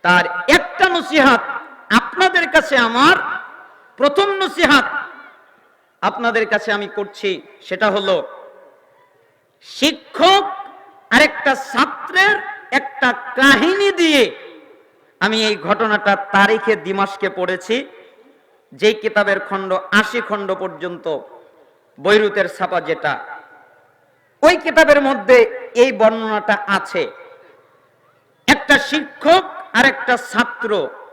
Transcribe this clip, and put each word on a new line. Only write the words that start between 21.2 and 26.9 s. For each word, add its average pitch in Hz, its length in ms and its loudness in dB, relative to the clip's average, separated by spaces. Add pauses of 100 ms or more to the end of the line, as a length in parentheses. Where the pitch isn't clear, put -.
বৈরুতের 202 480 2 (100)
ছাপা 180 240 -4
যেটা, 151 380 -4 (1200)
ওই 330 160 6
কিতাবের 302 440 4
মধ্যে 247 720 2
এই 254 160 4
বর্ণনাটা 220 680 0 (100)
আছে। 185 440 -4 (1400)